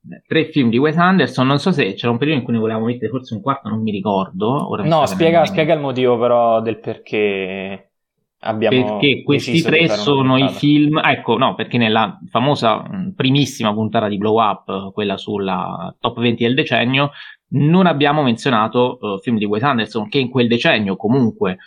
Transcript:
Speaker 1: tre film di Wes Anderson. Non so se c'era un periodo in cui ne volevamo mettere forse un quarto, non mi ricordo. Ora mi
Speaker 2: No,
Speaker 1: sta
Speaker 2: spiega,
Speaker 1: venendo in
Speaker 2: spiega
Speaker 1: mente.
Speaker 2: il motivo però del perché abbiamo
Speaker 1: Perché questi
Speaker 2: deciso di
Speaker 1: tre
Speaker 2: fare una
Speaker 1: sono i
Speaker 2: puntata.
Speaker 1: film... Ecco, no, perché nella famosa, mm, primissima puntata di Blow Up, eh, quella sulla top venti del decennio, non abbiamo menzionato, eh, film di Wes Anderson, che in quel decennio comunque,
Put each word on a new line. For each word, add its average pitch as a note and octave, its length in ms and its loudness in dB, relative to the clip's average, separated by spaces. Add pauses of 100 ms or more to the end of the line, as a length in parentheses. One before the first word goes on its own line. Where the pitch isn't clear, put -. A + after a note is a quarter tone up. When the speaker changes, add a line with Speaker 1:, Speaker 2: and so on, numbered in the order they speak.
(280)
Speaker 1:
tre D#3 180 0
film B2+ 240 0
di A2 80 0
Wes D3+ 200 2
Anderson. E3+ 500 2
Non C#3 120 2
so F#3+ 120 0
se A#2+ 240 0
c'era A#2+ 160 -2
un A#2 60 0
periodo C#3 220 0
in A#2 60 -6
cui A#2+ 80 -2
ne A2+ 60 0
volevamo A2 260 -2
mettere B2 260 -4
forse B2+ 220 -8
un G2+ 80 -8
quarto, C3 280 -4
non A2 120 -4
mi A2 100 -2
ricordo. G2+ 800 -2
Ora - 140 -4
mi D3+ 60 0
Speaker 2:
No, D#3 160 4
Speaker 1:
sta F#3 100 -4
Speaker 2:
spiega, E3+ 260 4
Speaker 1:
venendo D3+ 60 2
in - 60 -6
Speaker 2:
spiega D#3+ 220 2
Speaker 1:
mente. D3+ 60 -4
Speaker 2:
il C#3+ 40 -4 (220)
motivo A#2+ 120 4
però A#2 420 4
del A2+ 180 -4
perché G2 1120 -4 (500)
abbiamo A2 600 0
Speaker 1:
Perché C#3 240 2
questi C#3+ 280 -2
Speaker 2:
deciso D#3+ 180 0
di D3+ 60 2
Speaker 1:
tre E3 120 4
Speaker 2:
fare D#3+ 120 0
una - 40 -6
Speaker 1:
sono C3+ 320 2
i C3 40 2
Speaker 2:
puntata. C3+ 200 0
Speaker 1:
film... D3 440 4
Ecco, C3+ 340 0
no, A#2 180 0
perché B2 220 -4
nella A2 420 0 (100)
famosa, A#2+ 580 0
mm, F#2+ 240 -8
primissima C3 640 0
puntata G#2+ 340 -2
di G2+ 100 -2
Blow G#2+ 220 2
Up, G#2 300 -2
eh, G2 240 -8
quella G2+ 240 -4
sulla F#2 800 -6
top A#2 200 -4
venti A#2 240 0
del A#2 120 0
decennio, C3+ 560 0 (380)
non E3 360 4
abbiamo D3 380 2
menzionato, B2 760 0
eh, G2 220 -6
film A#2+ 160 -2
di G#2 80 -2
Wes G#2 180 -2
Anderson, A2+ 460 -2
che C#3+ 100 -2
in B2+ 100 -2
quel B2 180 2
decennio A#2 480 0
comunque, G#2+ 720 0